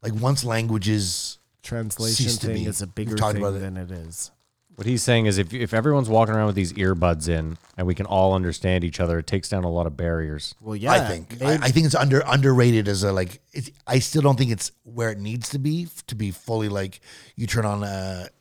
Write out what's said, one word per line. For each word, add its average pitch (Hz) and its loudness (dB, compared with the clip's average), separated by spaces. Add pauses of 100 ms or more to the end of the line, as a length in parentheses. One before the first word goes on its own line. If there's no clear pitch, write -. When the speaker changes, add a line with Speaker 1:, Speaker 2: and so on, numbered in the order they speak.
Speaker 1:
Like, 113 -4
once 131 0
languages 110 0 (240)
Speaker 2:
Translation 113 -4
Speaker 1:
cease 117 -2
to 104 -6
Speaker 2:
thing 92 -2
Speaker 1:
be, 87 -2
Speaker 2:
is 98 -4
a 98 -8
Speaker 1:
we've 90 -16
Speaker 2:
bigger 107 -4
Speaker 1:
talked 107 0
Speaker 2:
thing 101 -2
Speaker 1:
about 98 -2
it. 98 -6
Speaker 2:
than 95 -8
it 90 -8
is. 82 -12 (460)
Speaker 3:
What 104 -6
he's 120 0
saying 117 4
is 98 4
if, 92 0
if 120 -4
everyone's 131 2
walking 110 4
around 107 2
with 104 0
these 92 0
earbuds 87 2
in 80 -2 (180)
and 92 -2
we 90 2
can 98 -4
all 95 4
understand 90 0
each 85 -4
other, 85 2
it 78 -6
takes 98 -4
down 92 -2
a 87 0
lot 85 0
of 73 -8
barriers. 80 -4
Speaker 2:
Well, 107 -10
yeah, 110 0
Speaker 1:
I 120 6
think. 90 -4
Speaker 2:
they 131 -2
Speaker 1:
I, 147 4
I 143 2
think 156 6
it's 139 2
under, 139 4
underrated 123 4
as 98 0
a, 101 2
like, 92 -2 (120)
it's, - -10 (180)
I 127 4
still 147 0
don't 139 4
think 123 2
it's - -4 (140)
where 117 -4
it 104 -8
needs 113 -8
to 143 -6
be 156 -2
f-, - -18
to - -8
be 104 -4
fully, 110 -4
like, 98 -6 (340)
you 117 -6
turn 117 0
on 104 -2
a 95 -6 (120)